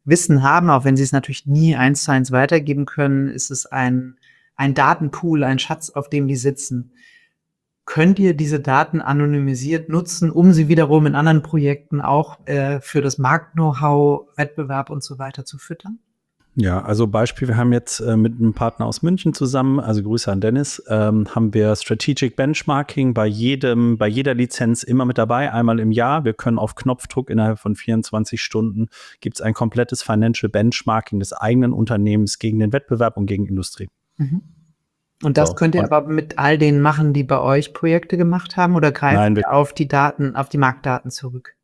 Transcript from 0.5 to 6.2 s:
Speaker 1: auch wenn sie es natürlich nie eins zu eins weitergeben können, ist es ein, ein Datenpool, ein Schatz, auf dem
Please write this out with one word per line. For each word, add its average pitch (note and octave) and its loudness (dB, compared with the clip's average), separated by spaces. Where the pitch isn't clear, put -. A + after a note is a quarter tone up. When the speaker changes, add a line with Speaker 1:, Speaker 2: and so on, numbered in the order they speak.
Speaker 1:
auch C3 4
wenn C3+ 4
sie C3+ 2
es C3+ -2
natürlich C3+ -4
nie D3+ 4
eins C3+ 2
zu D3 -2
eins C3 0
weitergeben C#3+ 0
können, C#3 0
ist C3 -8
es C3 -8
ein, B2+ -2
ein C#3 0
Datenpool, D3+ 0
ein C3 0
Schatz, - -6
auf C#3+ -8
dem C#3+ 0